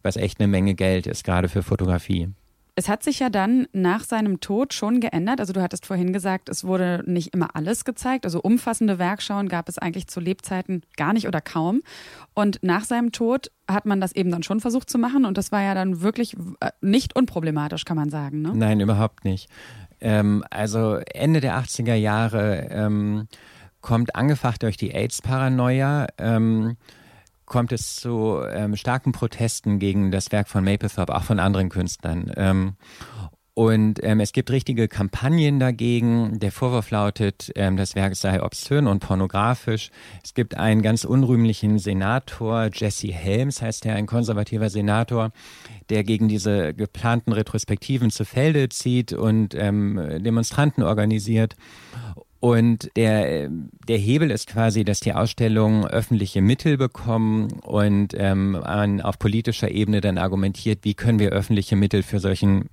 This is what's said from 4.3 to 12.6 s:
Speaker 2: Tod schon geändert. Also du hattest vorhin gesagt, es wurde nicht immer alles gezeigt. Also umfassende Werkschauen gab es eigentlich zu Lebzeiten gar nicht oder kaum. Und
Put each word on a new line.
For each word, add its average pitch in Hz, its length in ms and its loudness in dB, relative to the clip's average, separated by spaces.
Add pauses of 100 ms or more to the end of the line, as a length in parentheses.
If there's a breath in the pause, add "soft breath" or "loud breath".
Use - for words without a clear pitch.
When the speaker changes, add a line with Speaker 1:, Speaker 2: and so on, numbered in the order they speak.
Speaker 2:
Tod 226 340 -2
schon 233 260 0
geändert. 220 400 -2
Also 190 140 -4
du 190 80 -2
hattest - 240 -6
vorhin 180 260 -2
gesagt, 190 380 -4
es - 140 -8
wurde 180 420 0
nicht 175 260 -2
immer - 240 -2
alles 156 300 -4
gezeigt. 254 400 -4
Also 170 160 -4
umfassende 220 560 0
Werkschauen 202 500 -2
gab 175 220 -6
es - 80 -12
eigentlich 165 300 -6
zu - 120 -10
Lebzeiten 185 600 -4 (160)
gar 156 160 0
nicht 220 140 0
oder 170 120 -2
kaum. 180 440 -2 (500 loud breath)
Und 202 300 0